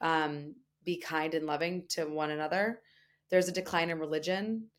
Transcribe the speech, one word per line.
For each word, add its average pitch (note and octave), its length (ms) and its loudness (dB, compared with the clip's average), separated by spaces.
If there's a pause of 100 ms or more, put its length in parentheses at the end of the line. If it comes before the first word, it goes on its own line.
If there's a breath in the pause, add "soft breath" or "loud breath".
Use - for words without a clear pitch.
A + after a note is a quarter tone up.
um, D3+ 540 0 (300)
be F3 140 0
kind D#3+ 360 -2
and D#3 120 0
loving E3+ 440 0
to D#3+ 160 0
one D3+ 240 -2
another. F3+ 500 0 (500 soft breath)
There's F#3 180 6
a F3+ 40 -4
decline F3 380 0
in E3 100 -2
religion. F#3 680 -2 (100)